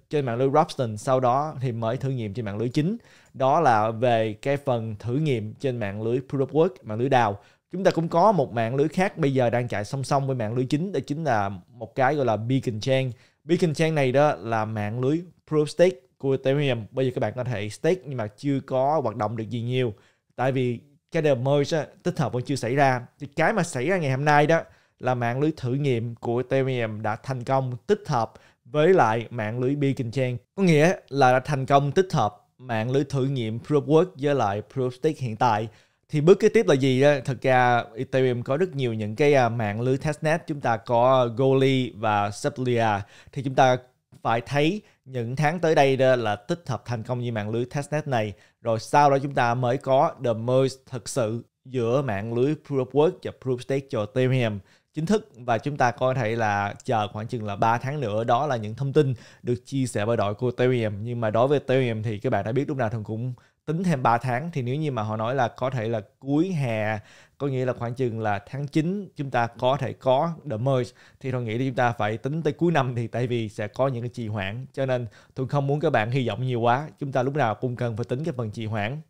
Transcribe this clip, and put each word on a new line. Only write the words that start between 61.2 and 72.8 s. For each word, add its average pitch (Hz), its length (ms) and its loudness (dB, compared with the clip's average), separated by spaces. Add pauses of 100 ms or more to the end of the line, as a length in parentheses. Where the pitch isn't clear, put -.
mà 110 80 0
đối 113 180 2
với 143 120 4
Ethereum 123 440 0
thì 107 160 -4
các 131 100 -2
bạn 101 160 0
đã 110 60 -4
biết 139 160 0
lúc 147 100 -6
nào 117 120 0
Thuận 110 140 -6
cũng 113 300 -6 (320)
tính 165 180 -4
thêm 160 200 0
ba 117 140 4
tháng. 131 360 -4
Thì 139 80 -4
nếu 123 140 -4
như 156 160 -2
mà 117 100 -4
họ 107 160 -4
nói 113 180 -2
là 127 120 0
có 127 220 -4
thể 120 180 -4
là 113 140 -2 (180)
cuối 151 320 0
hè, 110 480 -2 (380)
có 143 100 -4
nghĩa 131 180 -2
là 123 80 0
khoảng 120 200 -6
chừng 120 260 -4
là 104 200 -2
tháng 139 280 -10
chín 180 480 -2
chúng 139 160 -8
ta 120 160 0
có 131 320 0
thể 110 140 -4
có 139 400 0 (180)
the 107 60 -4
merge, 127 340 0 (280)
thì 131 120 -8
Thuận 123 140 -4
nghĩ 110 120 -4
là 131 100 -2
chúng 127 80 -6
ta 120 160 2
phải 110 260 -2
tính 151 240 -6
tới 151 120 0
cuối 175 180 0
năm, 131 240 0